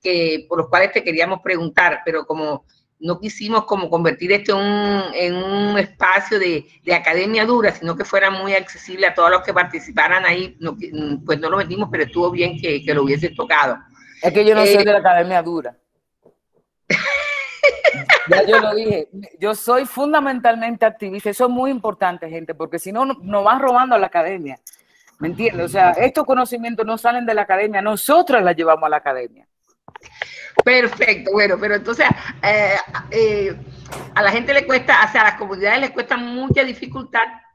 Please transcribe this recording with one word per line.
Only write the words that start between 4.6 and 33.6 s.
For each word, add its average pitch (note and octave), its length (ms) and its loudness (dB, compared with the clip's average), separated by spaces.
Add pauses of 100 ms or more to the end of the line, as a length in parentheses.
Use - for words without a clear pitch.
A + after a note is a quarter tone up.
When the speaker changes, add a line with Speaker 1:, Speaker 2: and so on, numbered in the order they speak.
Speaker 1:
un, G3+ 360 0 (120)
en F3 200 -2
un G3+ 440 -2
espacio G3 600 0
de, E3+ 280 -2 (180)
de F3 100 2
academia F#3 500 0
dura, A3+ 280 2
sino E3 220 -6
que F#3 100 -6
fuera G3 260 2
muy F#3+ 240 -4
accesible F#3+ 520 -2
a E3+ 60 2
todos E3+ 180 4
los F#3 120 2
que G3 100 -4
participaran F3 720 0
ahí, F3+ 340 -2
no, D#3+ 160 -8 (520)
pues D#3 120 0
no D#3+ 120 -4
lo F#3+ 80 0
metimos, G3 340 -4
pero D#3+ 120 0
estuvo F3 260 -2
bien F3 280 -2
que, D3+ 240 -4
que D3+ 120 -2
lo C#3+ 80 2
hubiese D3 280 0
tocado. C3+ 460 0 (460)
Speaker 2:
Es E3+ 100 2
que G3+ 100 4
yo G#3+ 120 6
no G#3+ 80 4
Speaker 1:
Eh, G3+ 120 6
Speaker 2:
soy G3+ 100 6
de G#3 80 4
la G3+ 80 6
academia F3+ 420 2
dura. D#3+ 340 -8 (1120)
Speaker 1:
<laughs> - 80 0 (1300)
Speaker 2:
Ya - 180 6
yo - 120 6
lo G#3+ 160 0
dije, G#3 340 -2 (300)
yo G#3 160 -2
soy B3 300 0
fundamentalmente B3 1000 0
activista, G#3 440 -4
eso G3+ 140 0
es B3 60 2
muy B3+ 200 -2
importante, G3 600 -4
gente, E3 240 -10
porque D#3+ 240 -8
si F#3 120 -10
no, A3+ 140 0
no, C4+ 180 -4
nos G3 220 -2
van A#3+ 160 4
robando B3+ 340 2
a A3 40 4
la G3 80 2
academia, E3 520 -4 (600)
¿me D#3 100 -6
entiendes? F3 380 -4
O - 20 -6
sea, F3+ 240 4
estos B3+ 320 2
conocimientos A#3 640 -2
no A3+ 100 -4
salen A#3+ 300 -2
de A3+ 80 0
la G#3 80 0
academia, G3+ 400 0
nosotras B3+ 600 2
las F3 140 4
llevamos D#3+ 280 4
a D#3 40 2
la D3+ 80 0
academia. C3 500 -6 (1160)
Speaker 1:
Perfecto, A#3 680 2
bueno, G#3 280 2
pero G#3 140 -2
entonces, A3+ 320 -2 (360)
eh, G3+ 320 2 (360)
eh, G#3 460 0 (580)